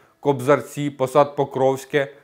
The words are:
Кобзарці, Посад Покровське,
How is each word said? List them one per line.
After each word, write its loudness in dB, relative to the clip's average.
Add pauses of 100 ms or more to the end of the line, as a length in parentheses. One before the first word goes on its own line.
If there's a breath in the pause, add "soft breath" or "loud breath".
(200 soft breath)
Кобзарці, 0
Посад 0
Покровське, -2 (160 loud breath)